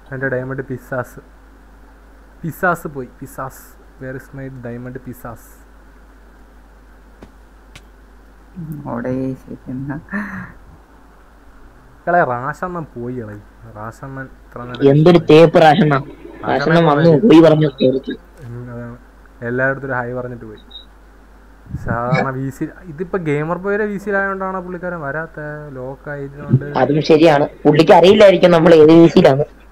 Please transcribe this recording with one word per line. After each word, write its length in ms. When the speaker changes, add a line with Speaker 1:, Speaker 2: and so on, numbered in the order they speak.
Speaker 1:
എൻ്റെ 160
diamond 340
പിസാസ്, 580
പിസാസ് 460
പോയി. 200
പിസാസ്, 680
where 180
is 180
my 240
diamond 360
പിസാസ്? 680
Speaker 2:
അവിടെ 440
ശരിയെന്നാ. 640
Speaker 1:
ഇയാളെ 280
റാഷണ്ണൻ 600
പോയി 320
ഇളയി. 240
റാഷണ്ണൻ 500
ഇത്ര 360
നേരം 280
Speaker 3:
എന്തൊരു 280
തേപ്പ് 440
റാഷണ്ണ. 320
Speaker 1:
റാഷണ്ണൻ 640
Speaker 3:
റാഷണ്ണൻ 260
വന്നു 240
Speaker 1:
പോയി. 100
Speaker 3:
പോയി 220
പറഞ്ഞു. 300
Speaker 1:
എല്ലായിടത്തും 440
ഒരു 80
ഹായ് 200
പറഞ്ഞിട്ട് 320
പോയി. 120
സാധാരണ 440
വി 200
സി, 200
ഇതിപ്പോ 340
gamer 400
ബോയുടെ 280
വി 120
സിയിലായോണ്ടാണ് 640
പുള്ളിക്കാരൻ 400
വരാത്ത, 380
Lock 400
ആയതുകൊണ്ട്. 560
Speaker 3:
അതും 360
ശരിയാണ്, 460
പുള്ളിക്ക് 460
അറിയില്ലായിരിക്കും 580
നമ്മൾ 220
ഏത് 180
വി 160
സിയിലാണ്. 380